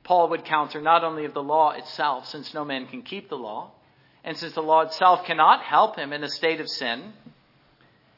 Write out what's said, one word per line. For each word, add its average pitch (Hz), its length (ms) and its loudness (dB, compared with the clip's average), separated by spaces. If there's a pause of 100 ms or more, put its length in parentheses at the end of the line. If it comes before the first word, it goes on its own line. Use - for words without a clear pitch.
Paul 175 260 4
would 165 160 -4
counter 151 360 -2
not 165 220 4
only 160 220 -4
of 143 80 -10
the 143 100 -6
law 151 280 2
itself, 139 560 -6
since - 260 -14
no 151 120 -8
man 135 220 -6
can 131 140 -16
keep 190 280 -14
the 147 80 -8
law, 120 340 -12 (520)
and 156 140 -10
since 165 160 -12
the 165 80 -6
law 160 200 4
itself 180 440 4
cannot 170 360 6
help 202 360 2
him 147 160 -8
in 147 100 -6
a 143 60 -6
state 160 300 0
of 147 100 -10
sin, 135 440 -6 (1040)